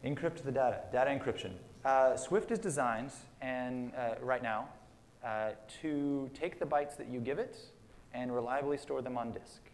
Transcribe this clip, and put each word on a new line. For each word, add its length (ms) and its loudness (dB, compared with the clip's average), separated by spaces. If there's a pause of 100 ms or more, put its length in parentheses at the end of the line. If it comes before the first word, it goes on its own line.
Encrypt 380 -2
the 80 -4
data, 300 2 (100)
data 180 6
encryption. 440 -2 (300)
Uh, 320 8
Swift 360 0
is 80 2
designed, 520 0 (300)
and, 540 -2
uh, 260 0
right 220 2
now, 260 0 (540)
uh, 280 0 (300)
to 540 0
take 240 -4
the 60 0
bytes 320 2
that 100 -10
you 120 -4
give 200 0
it 180 -4 (560)
and 200 -4
reliably 440 0
store 240 -4
them 160 -4
on 140 -2
disk. 300 -12 (120)